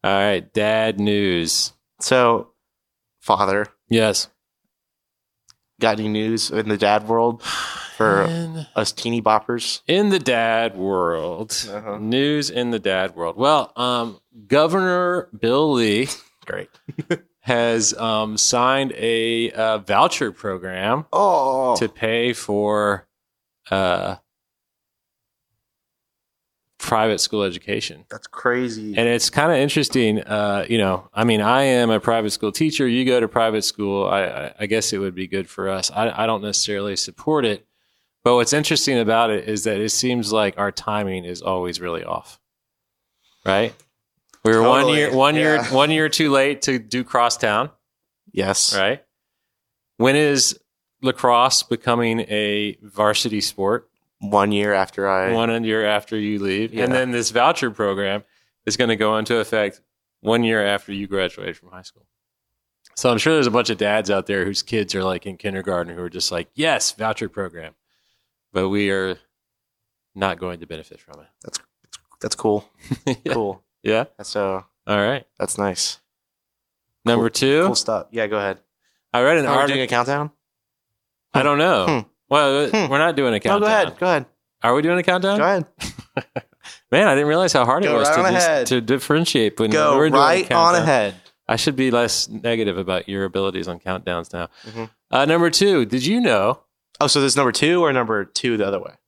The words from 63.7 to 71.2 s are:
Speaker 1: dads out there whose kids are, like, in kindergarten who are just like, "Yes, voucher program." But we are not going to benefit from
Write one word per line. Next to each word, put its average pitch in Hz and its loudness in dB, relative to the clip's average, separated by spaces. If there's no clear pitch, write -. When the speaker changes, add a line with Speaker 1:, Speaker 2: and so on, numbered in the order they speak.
Speaker 1:
dads 104 0
out 95 0
there 98 -2
whose 98 -4
kids 107 -4
are, 95 -4
like, 92 -4
in 95 -12
kindergarten 92 -6
who 90 -12
are 87 -8
just 87 -6
like, 87 -6
"Yes, 151 -2
voucher 110 -6
program." 85 -12
But 95 -2
we 101 -2
are 95 -4
not 95 -2
going 87 -10
to 85 -18
benefit 78 -16
from 73 -20